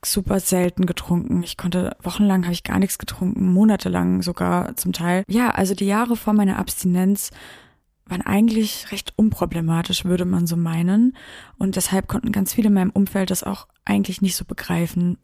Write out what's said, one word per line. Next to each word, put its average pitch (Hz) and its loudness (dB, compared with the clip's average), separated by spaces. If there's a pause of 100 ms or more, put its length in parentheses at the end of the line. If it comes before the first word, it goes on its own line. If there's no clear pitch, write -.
super 196 0
selten 180 0
getrunken. 175 -2
Ich - -10
konnte, 180 -2
wochenlang 185 2
habe 175 -2
ich 170 -6
gar - -2
nichts 190 0
getrunken, 185 -2
monatelang 185 2
sogar 175 -2
zum 180 -4
Teil. 175 0
Ja, 233 2
also 196 0
die 196 -2
Jahre 226 0
vor 214 -2
meiner 202 4
Abstinenz 185 0 (800)
waren 180 -6
eigentlich 214 0
recht - -10
unproblematisch, 170 0
würde 180 0
man 180 0
so 165 -2
meinen. 175 2 (400)
Und 190 -2
deshalb 185 0
konnten - -4
ganz 196 -2
viele 220 2
in 208 6
meinem 190 2
Umfeld 196 0
das 180 -2
auch - -8 (180)
eigentlich 196 -2
nicht 190 0
so - -8
begreifen 175 -2